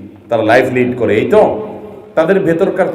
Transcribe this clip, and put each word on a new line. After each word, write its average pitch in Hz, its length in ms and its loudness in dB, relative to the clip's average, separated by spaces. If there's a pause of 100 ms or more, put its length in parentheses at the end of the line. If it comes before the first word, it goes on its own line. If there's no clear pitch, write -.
(300)
তারা 113 140 0
লাইফ 123 300 2
লিড 123 260 0
করে, 104 160 0
এই 123 160 0
তো? 202 360 2 (480)
তাদের 190 240 2
ভেতরকার 165 560 0